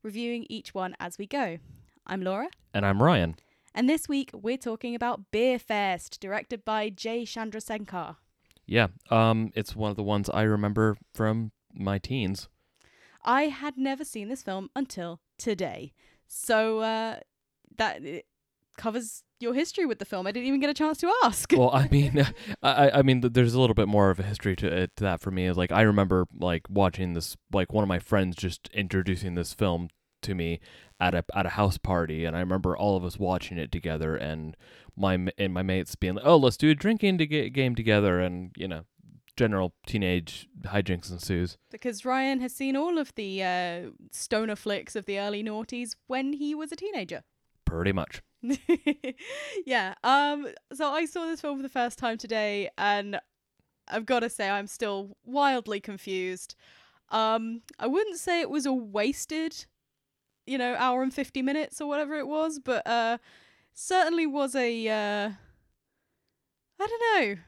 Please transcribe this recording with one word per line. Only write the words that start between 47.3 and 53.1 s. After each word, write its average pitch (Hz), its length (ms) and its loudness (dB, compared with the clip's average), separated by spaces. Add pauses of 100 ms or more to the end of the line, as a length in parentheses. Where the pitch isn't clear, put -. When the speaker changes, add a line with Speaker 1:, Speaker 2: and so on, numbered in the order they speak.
Speaker 2:
Pretty 87 260 2
much. 92 300 -4 (220)
Speaker 1:
<laughs> 247 100 -2 (1120)
Yeah. 214 280 -2 (100)
Um, 294 440 2 (260)
so 277 180 -2
I 320 140 0
saw 339 200 -8
this 330 140 -6
film 285 160 -6
for 269 80 -8
the 269 60 -8
first 240 280 -2
time 226 200 -2
today, 208 600 -2
and 202 400 0 (720)